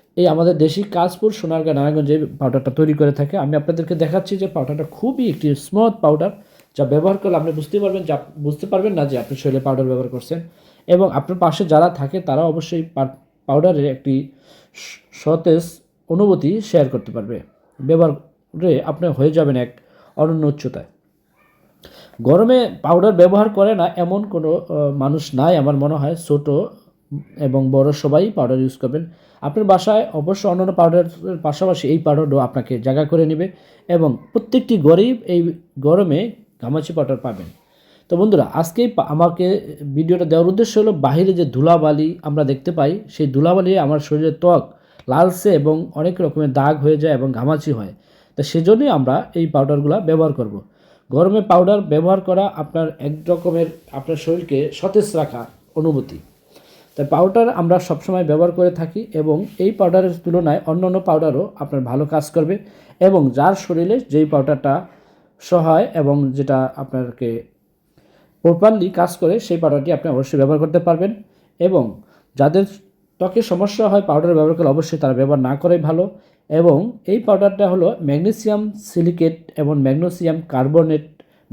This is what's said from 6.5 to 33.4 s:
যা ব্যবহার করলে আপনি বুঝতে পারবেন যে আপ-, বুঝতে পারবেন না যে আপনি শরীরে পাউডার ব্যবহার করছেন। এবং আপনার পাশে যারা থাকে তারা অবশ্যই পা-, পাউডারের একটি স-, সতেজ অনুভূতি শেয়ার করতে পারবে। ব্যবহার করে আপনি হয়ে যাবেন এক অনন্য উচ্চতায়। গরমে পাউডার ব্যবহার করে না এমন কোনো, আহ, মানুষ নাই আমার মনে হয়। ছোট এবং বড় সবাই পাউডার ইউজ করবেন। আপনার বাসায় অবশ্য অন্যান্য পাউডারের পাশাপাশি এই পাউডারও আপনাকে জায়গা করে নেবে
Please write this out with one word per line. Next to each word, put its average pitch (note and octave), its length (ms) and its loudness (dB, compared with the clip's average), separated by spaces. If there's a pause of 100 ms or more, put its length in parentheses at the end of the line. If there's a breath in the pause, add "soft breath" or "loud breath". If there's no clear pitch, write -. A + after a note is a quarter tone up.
যা D3 80 0
ব্যবহার D#3 320 2
করলে F#3+ 180 -2
আপনি D#3+ 160 -2
বুঝতে D#3 280 -4
পারবেন F#3+ 240 -2
যে D#3 100 -4
আপ-, - 260 -10
বুঝতে D3 260 -6
পারবেন G3+ 280 0
না D3+ 120 -2
যে C3+ 120 -4
আপনি C3 200 -8
শরীরে C3+ 220 -2
পাউডার C3+ 260 -2
ব্যবহার B2+ 240 -4
করছেন। B2+ 300 -10 (480 soft breath)
এবং F3+ 240 4
আপনার F3 280 -4
পাশে E3+ 260 0
যারা D#3+ 240 4
থাকে C#3+ 300 -6
তারা D3+ 240 -2
অবশ্যই D#3+ 400 -4 (100)
পা-, C3+ 140 -2 (380)
পাউডারের D3+ 400 2
একটি C3+ 440 -4 (440 loud breath)
স-, - 500 -20
সতেজ E3 560 0 (300)
অনুভূতি F#3+ 520 2
শেয়ার D3 280 2
করতে A2+ 220 -8
পারবে। A2 280 -10 (420)
ব্যবহার D#3+ 300 2 (400)
করে D#3+ 300 0
আপনি D#3+ 260 -6
হয়ে D3 240 0
যাবেন D3+ 240 2
এক B2 260 -6 (340 soft breath)
অনন্য D#3 320 0
উচ্চতায়। C#3+ 380 -6 (1400 loud breath)
গরমে A3 480 4 (120)
পাউডার F3 320 4
ব্যবহার F#3+ 360 6
করে G#3 260 2
না F3 200 0
এমন F3+ 280 -2
কোনো, E3 300 -2
আহ, D3 380 -2
মানুষ C#3+ 440 -2
নাই D#3+ 220 4
আমার C#3+ 180 2
মনে C#3+ 200 0
হয়। D3 200 -2
ছোট D3 340 -2 (880)
এবং C3+ 340 0
বড় C#3 200 4
সবাই D3+ 400 0
পাউডার C3 280 -2
ইউজ C3 180 -2
করবেন। D3 280 -6 (360 soft breath)
আপনার D3 240 -4
বাসায় G3 480 2
অবশ্য F3 340 -4
অন্যান্য F#3 260 -2
পাউডারের E3+ 640 0
পাশাপাশি D#3+ 500 -2
এই D#3 100 2
পাউডারও D3 400 0
আপনাকে B2 420 -4
জায়গা C3 260 0
করে D#3+ 200 2
নেবে D#3+ 260 -4 (360 soft breath)